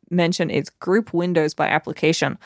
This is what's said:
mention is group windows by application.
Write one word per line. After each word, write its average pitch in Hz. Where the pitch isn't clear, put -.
mention 175
is 143
group 214
windows 170
by -
application. -